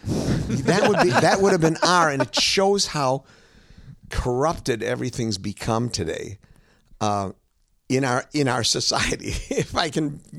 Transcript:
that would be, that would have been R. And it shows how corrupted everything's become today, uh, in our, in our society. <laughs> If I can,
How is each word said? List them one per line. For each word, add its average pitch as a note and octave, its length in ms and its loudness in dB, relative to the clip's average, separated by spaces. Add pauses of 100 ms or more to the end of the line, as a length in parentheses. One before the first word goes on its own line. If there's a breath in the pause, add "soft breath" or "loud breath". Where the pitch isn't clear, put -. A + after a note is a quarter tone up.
(640 loud breath)
that G3 240 2
would G#3 120 2
be, F4 100 2
that G3 300 4
would G3 120 4
have F3+ 80 2
been D#3+ 240 4
R. E3+ 260 4
And C#3 100 0
it - 140 -4
shows G3 520 2
how C3+ 360 -2 (880 loud breath)
corrupted B2+ 720 0
everything's A#2 560 -2
become A2+ 520 -2
today, F#2+ 480 -6 (600 soft breath)
uh, G2+ 300 0 (580)
in C3 160 2
our, B2+ 280 0
in C#3+ 160 2
our A#2+ 160 0
society. - 760 -2
<laughs> - 100 -8
If - 260 -2
I F3 140 0
can, D3 300 -4 (180)